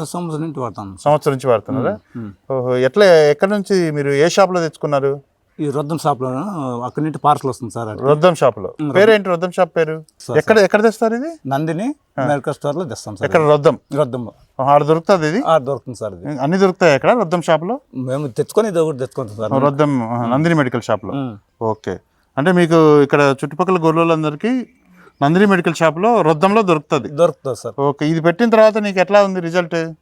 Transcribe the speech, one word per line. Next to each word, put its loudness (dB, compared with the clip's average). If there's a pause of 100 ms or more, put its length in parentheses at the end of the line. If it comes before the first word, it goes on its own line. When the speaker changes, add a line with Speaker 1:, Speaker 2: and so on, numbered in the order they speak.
Speaker 1:
సంవత్సరం -8
నుంచి -8
వాడతాను -10
సార్. -16
Speaker 2:
సంవత్సరం 0
నుంచి -2
వాడుతున్నారా? -2
Speaker 1:
ఉమ్, -12
ఉమ్. -14
Speaker 2:
ఓహో, -2
ఎట్లా, 2
ఎక్కడి 4
నుంచి 0
మీరు, -4
ఏ 2
షాప్లో 2
తెచ్చుకున్నారు? -2 (380)
Speaker 1:
ఈ -4
రొద్దం -4
షాప్లో, -4 (520)
అక్కడ -8
నుంచి -6
పార్సల్ -2
వస్తుంది -10
సార్ -8
అక్కడికి. -2
Speaker 2:
రొద్దం 4
షాప్లో. -2
Speaker 1:
ఉమ్, -4
Speaker 2:
పేరేంటి 4
రొద్దం -2
షాప్ -2
పేరు? -4 (160)
Speaker 1:
సార్, -4
Speaker 2:
ఎక్కడ, 2
Speaker 1:
సార్. 6
Speaker 2:
ఎక్కడ 2
తెస్తారు 0
ఇది? -8
Speaker 1:
నందిని -4 (260)
Speaker 2:
ఆ. -2
Speaker 1:
మెడికల్ -2
స్టోర్‌లో -6
తెస్తాం -12
సార్ -4
Speaker 2:
ఎక్కడ? 2
Speaker 1:
ఇది. 2
Speaker 2:
రొద్దం? 4 (160)
Speaker 1:
రొద్దంలో. -4 (260)
Speaker 2:
ఆహా, 0
ఆడ 6
దొరుకుతుంది 2
ఇది? -2
Speaker 1:
ఆడ 2
దొరుకుతుంది -8
సార్ -8
ఇది. -10
Speaker 2:
అన్ని 0
దొరుకుతాయి 4
అక్కడ 2
రొద్దం 0
షాప్లో? -2 (160)
Speaker 1:
మేము -6
తెచ్చుకొని -2
ఇది -2
ఒకటి -2
తెచ్చుకుంటాం -10
సార్. -2
Speaker 2:
రొద్దం, 0
ఆహా, -4
Speaker 1:
ఉమ్. -4
Speaker 2:
నందిని 0
మెడికల్ -2
షాప్లో. -4
Speaker 1:
ఉమ్. -10 (240)
Speaker 2:
ఓకే. -4 (380)
అంటే, 2
మీకు 6
ఇక్కడ 2
చుట్టుపక్కల -2
గొర్రెలందరికీ -2 (560)
నందిని 4
మెడికల్ 2
షాప్లో 2
రొద్దంలో 2
దొరుకుతుంది? 0
Speaker 1:
దొరుకుతుంది -2
సార్. -10
Speaker 2:
ఓకే. -2
ఇది -2
పెట్టిన 2
తర్వాత 4
నీకు -2
ఎట్లా 4
ఉంది -2
రిజల్ట్? -4